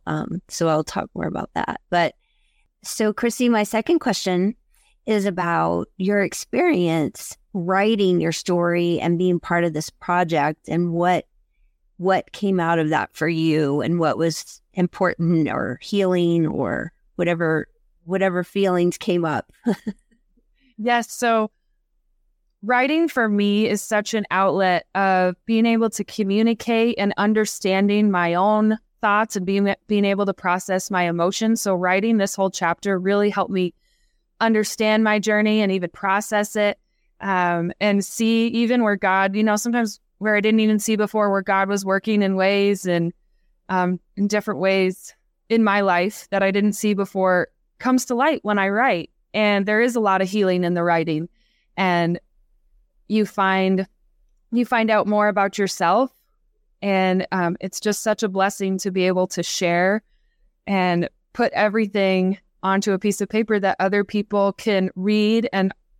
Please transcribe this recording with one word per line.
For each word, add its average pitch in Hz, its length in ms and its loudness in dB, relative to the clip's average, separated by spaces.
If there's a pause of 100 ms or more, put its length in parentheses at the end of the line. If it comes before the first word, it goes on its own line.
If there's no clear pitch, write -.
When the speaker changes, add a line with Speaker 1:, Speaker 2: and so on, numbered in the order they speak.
Speaker 1:
Um, 160 420 -6
so 165 200 -2
I'll 156 160 0
talk - 300 -8
more 170 120 -6
about - 280 -6
that. - 340 -6
But 175 260 0 (680)
so, 214 300 -2
Chrissy, 240 360 -2
my 226 140 4
second 233 360 0
question 190 560 -2 (520)
is 214 180 0
about 170 720 -2
your 196 260 0
experience 180 1120 -2 (180)
writing 190 680 2
your 165 120 -2
story 175 680 0
and 170 180 0
being 180 220 0
part 170 240 -2
of 165 80 -2
this 175 180 -8
project, 160 800 -2
and 170 240 -2
what, 175 340 0 (680)
what 185 360 -2
came 190 280 -2
out 165 180 0
of 156 120 0
that 127 240 -2
for 156 120 -4
you, 156 540 0
and 165 180 0
what 156 200 0
was - 420 -4 (140)
important 170 760 0
or 123 340 -6
healing 175 640 0
or 104 460 -4 (240)
whatever, 165 500 -2 (380)
whatever 180 400 -2
feelings 180 540 0
came 175 260 -2
up. 147 260 -4 (160)
<laughs> 214 80 2 (1080)
Speaker 2:
Yes. 240 300 -2
So 226 380 0 (1120)
writing 277 460 2
for 226 200 0
me 202 400 2
is 202 140 -2
such 208 320 -2
an 214 160 -2
outlet 185 640 2
of 185 400 2 (100)
being 226 220 2
able 226 240 2
to 208 140 -6
communicate 226 920 0
and 202 200 0
understanding 208 920 2
my 175 220 0
own 214 460 2 (240)
thoughts 214 340 0
and 185 80 -4
being, 196 300 0 (120)
being 208 180 2
able 196 220 0
to 196 80 -2
process 185 560 -2
my 180 180 0
emotions. 190 520 0
So 196 140 0
writing 190 420 0
this 196 180 0
whole 190 160 0
chapter 185 480 -2
really 202 320 0
helped 202 200 -2
me 180 240 -2 (680)
understand 214 640 2
my 214 140 2
journey 214 420 2
and 196 120 2
even 175 180 -2
process 208 640 -2
it, 208 220 0 (420)
um, 175 600 0
and 202 240 2
see 226 440 0
even 233 340 0
where 208 140 2
God, 196 400 0
you 214 60 0
know, 214 140 2
sometimes 233 440 -2 (200)
where 208 160 0
I 208 40 2
didn't 220 200 4
even 214 180 4
see 220 180 0
before, 208 340 0
where 196 120 0
God 190 260 0
was 196 160 -2
working 196 380 0
in 190 140 0
ways 202 500 2
and, 170 260 0 (560)
um, 180 300 0 (180)
in 202 120 0
different 208 320 -4
ways 190 540 0 (340)
in 226 160 2
my 202 160 2
life 185 500 0
that 196 120 0
I 196 100 2
didn't 202 220 2
see 208 200 0
before 185 540 0 (300)
comes 254 260 0
to 254 100 -6
light 277 300 0
when 208 140 0
I 196 100 0
write. 208 420 0 (240)
And 202 320 2
there 214 140 2
is 233 160 0
a 233 40 0
lot 190 220 2
of 185 60 -2
healing 185 340 2
in 175 120 0
the 170 100 0
writing. 165 440 0 (480)
And 175 440 0 (880)
you 214 180 2
find, 190 600 0 (680)
you 240 120 2
find 226 260 0
out 214 160 2
more 208 220 2
about 202 300 0
yourself. 196 520 0 (720)
And, 190 500 2
um, 180 280 -2
it's 185 200 -10
just 208 220 -2
such 214 200 -2
a 180 60 0
blessing 190 500 -2
to 196 120 -6
be 185 160 0
able 185 220 0
to - 140 -6
share 180 600 0 (640)
and 180 420 0 (240)
put 240 200 0
everything 196 840 0 (240)
onto 196 300 0
a 190 60 0
piece 202 240 -2
of 196 60 -6
paper 214 300 0
that 190 220 0
other 196 240 0
people 202 480 -2
can 190 420 -2
read 214 580 2
and 190 200 0 (280)